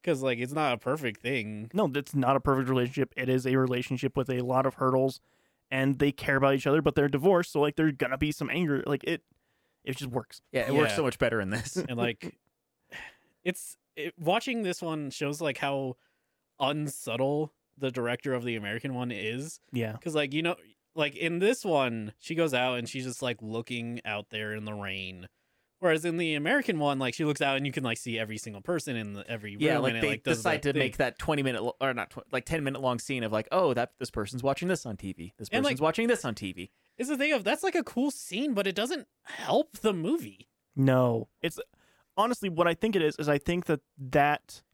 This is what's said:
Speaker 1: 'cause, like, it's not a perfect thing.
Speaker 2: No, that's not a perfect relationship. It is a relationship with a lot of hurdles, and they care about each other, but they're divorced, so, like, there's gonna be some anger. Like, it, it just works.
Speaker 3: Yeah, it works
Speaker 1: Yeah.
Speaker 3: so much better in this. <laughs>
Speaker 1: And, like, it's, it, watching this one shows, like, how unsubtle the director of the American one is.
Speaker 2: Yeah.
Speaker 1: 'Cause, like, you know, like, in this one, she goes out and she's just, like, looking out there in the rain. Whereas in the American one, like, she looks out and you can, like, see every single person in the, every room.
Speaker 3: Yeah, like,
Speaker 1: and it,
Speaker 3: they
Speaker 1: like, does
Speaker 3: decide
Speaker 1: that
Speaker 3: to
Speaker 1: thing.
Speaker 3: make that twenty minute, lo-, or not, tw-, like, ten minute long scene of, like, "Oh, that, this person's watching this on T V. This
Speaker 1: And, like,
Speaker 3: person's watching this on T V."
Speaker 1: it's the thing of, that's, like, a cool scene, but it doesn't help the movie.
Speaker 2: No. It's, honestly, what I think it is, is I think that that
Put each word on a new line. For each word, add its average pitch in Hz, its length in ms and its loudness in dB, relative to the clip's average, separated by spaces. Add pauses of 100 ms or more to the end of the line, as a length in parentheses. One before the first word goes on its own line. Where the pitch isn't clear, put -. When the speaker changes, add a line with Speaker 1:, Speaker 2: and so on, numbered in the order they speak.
Speaker 1:
'cause, 143 180 0
like, 127 160 0
it's 127 140 -4
not 151 220 2
a 117 40 -2
perfect 131 420 -2
thing. 113 540 -4
Speaker 2:
No, 190 140 2
that's 139 260 -4
not 135 220 4
a 131 40 4
perfect 131 300 2
relationship. 131 460 2
It 127 120 -2
is 131 180 2
a 131 100 4
relationship 127 600 0
with 131 140 0
a 127 120 0
lot 127 220 2
of 131 100 0
hurdles, 131 460 2 (500)
and 135 280 2
they 143 140 4
care - 240 0
about 139 180 6
each 139 120 0
other, 147 140 4
but 147 140 2
they're 143 140 4
divorced, 170 440 4
so, 151 80 2
like, 147 160 2
there's 156 200 4
gonna 131 200 -2
be 151 160 0
some 123 160 -4
anger. 147 380 0
Like, 143 180 0
it, 165 200 -4 (580)
it 127 160 -4
just 135 120 -8
works. 120 300 -6 (120)
Speaker 3:
Yeah, 127 160 0
it 131 60 2
works 151 180 4
Speaker 1:
Yeah. - 40 0
Speaker 3:
so 165 60 0
much 127 160 0
better 113 220 2
in 95 100 -2
this. 107 260 -4
<laughs> 175 140 -4
Speaker 1:
And, 120 80 -4
like, - 400 -4 (1040)
it's, - 340 -6 (200)
it, 156 220 -8
watching 220 440 0
this 180 180 -2
one 156 300 -4
shows, 147 320 -4
like, 143 160 -2
how 135 380 -2 (640)
unsubtle 143 920 0 (240)
the 135 140 -2
director 123 440 -2
of 120 100 -4
the 120 120 -2
American 113 380 -4
one 123 160 -4
is. 117 500 -6 (120)
Speaker 2:
Yeah. 113 280 -4
Speaker 1:
'Cause, 160 140 -6
like, 143 180 0
you 156 100 -2
know, 170 140 -2 (380)
like, 147 220 -2
in 170 240 -2
this 220 240 2
one, 123 560 0
she - 160 -6
goes 160 180 2
out 123 240 2
and 117 100 -6
she's 131 160 -8
just, 127 180 -8
like, 120 200 -4
looking 117 600 -6
out 104 260 -6
there 107 240 -6
in 107 100 -8
the 107 100 -6
rain. 95 540 -8 (520)
Whereas 160 240 2
in 170 120 0
the 165 200 0
American 190 420 0
one, 143 220 2
like, 127 140 0
she 165 100 -2
looks 151 180 0
out 139 140 2
and 139 100 0
you 135 60 -2
can, 143 120 -2
like, 117 140 0
see 113 200 -4
every 110 200 -4
single 101 240 -12
person 147 340 -2
in 104 180 -4
the, 101 140 -10
every 104 280 -8
room. 104 60 -12
Speaker 3:
Yeah, 139 160 4
like, 127 120 2
Speaker 1:
and 117 80 -2
it, - 40 -2
Speaker 3:
they 107 80 2
Speaker 1:
like, 110 120 -4
does 120 160 0
Speaker 3:
decide 151 240 0
Speaker 1:
that 143 60 0
Speaker 3:
to - 40 2
Speaker 1:
thing. 147 60 0
Speaker 3:
make 131 200 0
that 127 200 0
twenty 147 240 0
minute, 123 220 0
lo-, 120 160 -4
or 135 120 0
not, 117 180 -6
tw-, - 120 -14 (100)
like, 127 140 -2
ten 160 180 -2
minute 139 160 -4
long 127 200 2
scene 127 240 -4
of, 107 80 0
like, 110 200 0
"Oh, 165 220 4
that, 117 240 -2
this 123 120 -6
person's 117 320 -4
watching 139 260 0
this 185 180 0
on 110 100 -8
T 95 160 -8
V. 82 240 -12
This 107 140 -12
Speaker 1:
And, 240 140 2
like, 285 80 2
Speaker 3:
person's 131 100 -4
watching 160 260 2
this 240 160 2
on 123 120 -2
T 95 160 -6
V." 90 180 -10 (260)
Speaker 1:
it's 247 120 -4
the 294 100 -2
thing 294 140 2
of, 240 120 2
that's, 254 200 0
like, 381 100 0
a 339 80 2
cool 262 300 0
scene, 247 420 -4
but 202 140 0
it 185 80 -2
doesn't 254 320 -4 (160)
help - 540 0
the 220 140 2
movie. 175 560 -4 (280)
Speaker 2:
No. 127 520 4 (140)
It's, 165 160 -2 (580)
honestly, 214 320 2
what 170 200 4
I 170 60 4
think 214 220 0
it 180 60 4
is, 147 160 4
is 147 100 0
I 147 100 4
think 175 280 0
that 151 140 2 (180)
that 143 640 0 (120)